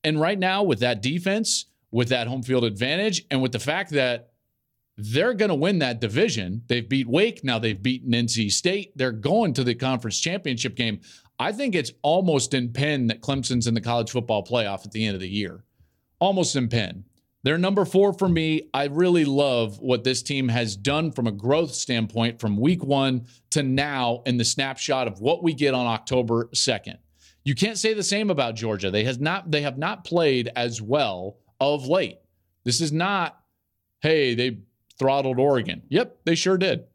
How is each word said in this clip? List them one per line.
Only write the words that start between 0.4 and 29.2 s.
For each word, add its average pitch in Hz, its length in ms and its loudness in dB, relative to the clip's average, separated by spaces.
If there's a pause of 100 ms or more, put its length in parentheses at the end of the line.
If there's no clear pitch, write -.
with 156 180 2
that 120 220 0
defense, 180 600 -2 (260)
with 117 200 0
that 120 180 0
home 127 140 -4
field 127 200 2
advantage, 139 640 0
and 131 140 0
with 131 80 0
the 117 80 -4
fact 170 320 -2
that 123 400 0 (680)
they're 131 380 0
gonna 202 200 2
win 165 260 2
that 120 200 -2
division, 113 680 0
they've 120 200 0
beat 131 200 0
Wake, 185 340 0
now 123 160 0
they've 107 240 -2
beaten 127 320 -2
N 120 140 0
C 113 200 0
State, 185 480 -2
they're 131 140 0
going 143 440 0
to 131 100 0
the 120 100 2
conference 120 460 -4
championship 135 560 -4
game. 113 240 -2 (400)
I 147 120 0
think 233 220 -2
it's 147 180 -2 (100)
almost 160 520 2
in 123 180 -2
pen 135 360 0
that 110 120 -2
Clemson's 127 460 -2
in 117 80 2
the 113 60 0
college 117 300 -2
football 113 340 -2
playoff 104 420 -2
at 101 60 -16
the 110 120 -2
end 104 120 -2
of 92 40 -6
the 92 80 -10
year. 95 360 -6 (540)
Almost 185 380 0
in 123 120 0
pen. 98 360 -4 (380)
They're 147 160 2
number 196 260 2
four 190 300 4
for 185 140 0
me. 160 440 2
I 139 120 0
really 165 420 4
love 131 540 2
what 123 240 2
this 123 180 0
team 135 260 0
has 113 280 0
done 143 360 0
from 120 140 -2
a 107 60 0
growth 131 420 0
standpoint 117 680 -2
from 104 160 0
week 160 260 2
one 135 440 0 (240)
to 151 120 2
now 131 600 0
in 123 140 0
the 117 60 2
snapshot 135 640 -2
of 95 120 -10
what 160 220 2
we 170 100 2
get 135 220 0
on 123 120 0
October 117 680 0
second. - 440 -2 (480)
You 139 80 2
can't 208 240 0
say 220 160 0
the 208 80 -2
same 208 260 0
about 131 280 0
Georgia. 104 340 -2
They 104 140 2
has 123 160 -2